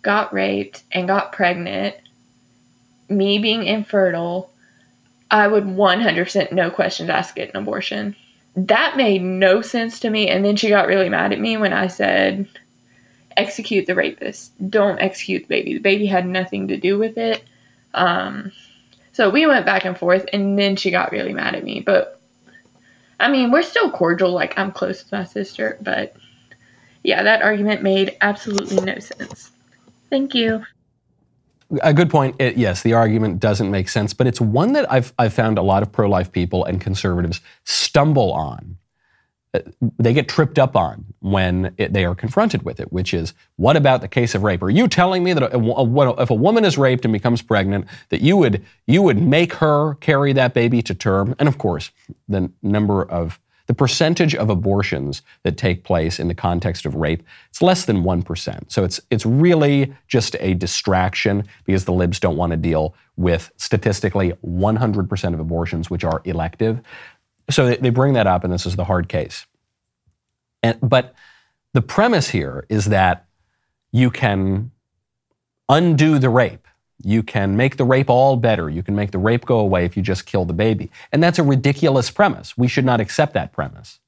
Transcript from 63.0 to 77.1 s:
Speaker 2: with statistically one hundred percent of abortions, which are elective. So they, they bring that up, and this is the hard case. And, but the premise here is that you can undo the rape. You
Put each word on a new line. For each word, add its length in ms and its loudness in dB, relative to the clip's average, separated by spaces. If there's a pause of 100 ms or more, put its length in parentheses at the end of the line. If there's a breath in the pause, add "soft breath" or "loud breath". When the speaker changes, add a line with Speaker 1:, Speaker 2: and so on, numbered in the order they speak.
Speaker 2:
with 400 0
statistically 800 -2
one 380 0
hundred 320 0
percent 260 -4
of 60 -6
abortions, 480 -4
which 160 -6
are 180 -2
elective. 560 -4 (720 loud breath)
So 160 2
they, 120 2
they 120 0
bring 240 4
that 140 4
up, 180 2
and 80 -2
this 120 -4
is 120 -4
the 80 -2
hard 240 0
case. 360 -8 (1200)
And, 180 2
but 320 2 (600 soft breath)
the 80 4
premise 480 2
here 400 -6
is 160 0
that 400 2 (680)
you 180 4
can 640 -2 (960)
undo 500 4
the 120 2
rape. 360 0 (380)
You 200 2